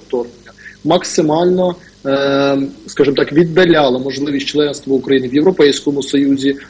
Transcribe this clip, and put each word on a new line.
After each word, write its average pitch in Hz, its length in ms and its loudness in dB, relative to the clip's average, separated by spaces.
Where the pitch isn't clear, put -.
вторгнення - 460 -8
максимально, 175 920 0
е, 139 520 0
скажімо 139 300 0
так, - 160 0
віддаляла 160 640 2
можливість 139 480 -4
членства 143 480 -2
України 131 340 0
в 123 60 -4
Європейському 147 680 2
Союзі, 139 540 0